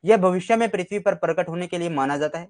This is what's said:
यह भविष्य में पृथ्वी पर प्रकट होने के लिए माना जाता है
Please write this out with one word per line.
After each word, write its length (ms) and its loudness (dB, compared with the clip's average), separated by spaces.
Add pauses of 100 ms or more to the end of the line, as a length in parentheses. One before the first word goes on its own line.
यह 120 6
भविष्य 400 2
में 140 0
पृथ्वी 280 -4
पर 160 0
प्रकट 340 -2
होने 180 -6
के 120 -6
लिए 100 -2
माना 280 -2
जाता 220 -4
है 120 -12